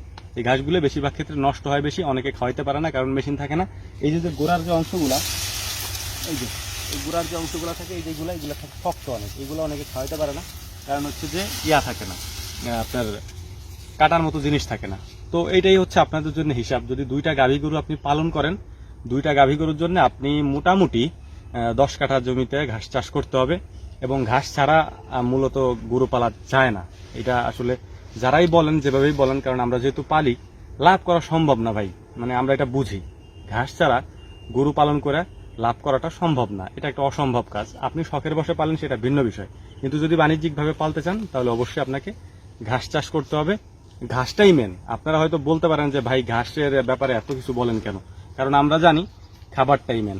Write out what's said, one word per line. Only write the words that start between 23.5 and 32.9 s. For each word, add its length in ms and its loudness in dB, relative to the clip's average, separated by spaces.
এবং 220 0
ঘাস 320 0
ছাড়া, 360 4
আহ, 100 -2
মূলত 360 2
গরু 160 4
পালা 260 2
যায় 200 6
না। 160 -6
এটা 240 0
আসলে 380 -2
যারাই 260 6
বলেন, 320 6
যেভাবেই 320 4
বলেন, 300 2
কারণ 180 -2
আমরা 200 0
যেহেতু 300 -2
পালি, 260 2
লাভ 260 6
করা 160 4
সম্ভব 380 4
না 140 0
ভাই, 160 -2
মানে 180 -4
আমরা 180 2
এটা 120 2
বুঝি, 360 -4